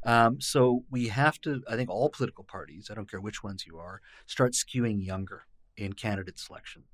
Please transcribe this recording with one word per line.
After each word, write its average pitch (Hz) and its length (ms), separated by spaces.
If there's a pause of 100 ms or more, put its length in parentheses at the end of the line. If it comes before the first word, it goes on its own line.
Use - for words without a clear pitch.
Um, 117 380
so 123 480
we 123 200
have 139 320
to, 143 280
I 113 60
think 123 140
all 113 200
political 113 340
parties, 87 460
I 104 60
don't 104 140
care 95 120
which 104 220
ones 95 220
you 80 120
are, 87 240 (240)
start 123 280
skewing 110 520
younger 95 400 (320)
in 98 160
candidate 98 460
selection. - 440 (100)